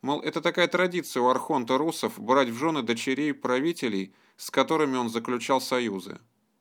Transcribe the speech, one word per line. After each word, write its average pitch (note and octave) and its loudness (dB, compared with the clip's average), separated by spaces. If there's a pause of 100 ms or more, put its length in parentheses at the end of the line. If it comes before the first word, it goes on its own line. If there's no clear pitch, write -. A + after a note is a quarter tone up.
Мол, C#3 -2
это D#3+ -4
такая E3+ 2
традиция F3 0
у B2 6
архонта C3 2
русов D3 -2
брать B2 2
в A2+ -6
жёны D3 0
дочерей C3 0
правителей – B2+ -2 (240)
с - -12
которыми C3+ 2
он A#2+ 0
заключал A#2+ -2
союзы. A2 -4 (420)